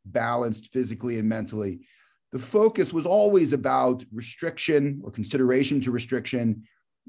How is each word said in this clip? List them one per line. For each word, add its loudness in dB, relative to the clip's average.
balanced -2
physically -4
and 0
mentally. -4
The -6
focus 2
was -2
always 4
about 0
restriction -2
or -12
consideration 2
to -2
restriction -2